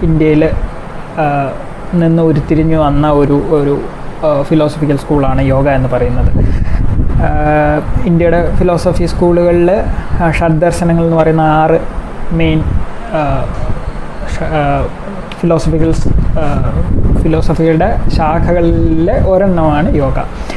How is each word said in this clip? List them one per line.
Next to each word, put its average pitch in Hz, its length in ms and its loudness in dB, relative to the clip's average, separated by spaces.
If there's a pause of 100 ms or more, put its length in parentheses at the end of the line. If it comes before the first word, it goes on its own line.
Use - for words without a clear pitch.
ഇന്ത്യയിൽ, 156 480 2 (680)
ആ, 143 340 -2 (420)
നിന്ന് 165 280 2
ഉരുത്തിരിഞ്ഞു 156 540 0
വന്ന 147 340 2
ഒരു, 143 220 2
ഒരു, 143 480 0 (460)
ആ, 143 160 0
ഫിലോസഫിക്കൽ 151 540 0
സ്കൂളാണ് 139 460 0
യോഗ 135 260 0
എന്ന് 131 200 0
പറയുന്നത്. 123 420 0 (720)
ആ, 151 1040 0
ഇന്ത്യയുടെ 170 500 2
ഫിലോസഫി 175 520 0
സ്കൂളുകളിൽ, 175 760 2 (400)
ആ, 165 80 2
ഷഡ്ദർശനങ്ങൾ 165 760 0
എന്ന് 165 120 0
പറയുന്ന 160 240 2
ആറ് 156 380 2 (540)
മെയിൻ, 160 300 0 (500)
ആ, 139 320 -2 (920)
ഷ-, - 60 -4
ആ, 143 460 -2 (520)
ഫിലോസഫിക്കൽ 160 520 0
സ്-, - 160 2 (300)
ആ, - 340 0 (480)
ഫിലോസഫിയുടെ 160 760 2 (180)
ശാഖകളിലെ 165 1120 2
ഒരെണ്ണമാണ് 170 680 2
യോഗ. 135 200 0 (420)